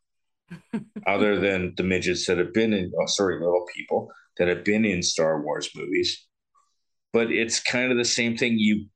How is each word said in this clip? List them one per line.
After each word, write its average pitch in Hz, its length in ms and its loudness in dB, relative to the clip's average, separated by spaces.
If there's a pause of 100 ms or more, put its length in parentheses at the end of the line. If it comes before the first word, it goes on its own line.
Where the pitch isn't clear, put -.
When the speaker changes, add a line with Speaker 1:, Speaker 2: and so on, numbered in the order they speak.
(500)
Speaker 1:
<laughs> - 560 -12
Speaker 2:
other 101 320 2
than 92 380 0
the 95 60 -2
midgets 90 440 0
that 90 120 2
have 87 160 -2
been 113 180 2
in, 92 280 0
oh, 80 60 0
sorry, 90 320 0
little 87 360 0
people - 360 -4 (280)
that 90 100 2
have 87 160 -2
been 107 200 2
in 90 180 0
Star 80 400 0
Wars 73 340 -6
movies. 90 500 -2 (880)
But 117 180 2
it's 113 300 -2
kind 127 320 0
of 120 60 2
the 120 60 0
same 117 320 0
thing. 117 220 0
You 107 380 2